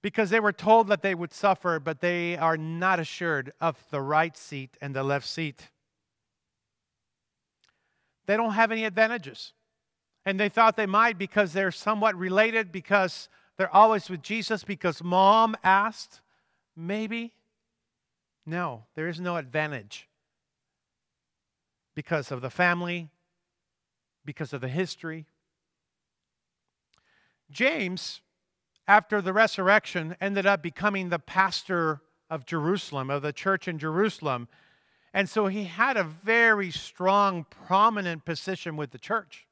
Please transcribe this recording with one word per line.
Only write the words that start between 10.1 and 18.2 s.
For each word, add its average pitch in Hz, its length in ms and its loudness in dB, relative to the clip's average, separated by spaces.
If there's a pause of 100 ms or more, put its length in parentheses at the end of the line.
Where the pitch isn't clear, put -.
And 190 120 -2
they 208 120 0
thought 220 260 4
they 220 80 0
might 208 320 2
because 190 380 -2
they're 190 180 0
somewhat 214 440 0
related, 202 540 0
because 190 600 0 (260)
they're 185 180 -2
always 214 360 6
with 175 100 -8
Jesus, 214 420 -6
because 175 400 -4
Mom 196 640 4
asked, 196 560 0 (560)
maybe. 220 560 -6 (1120)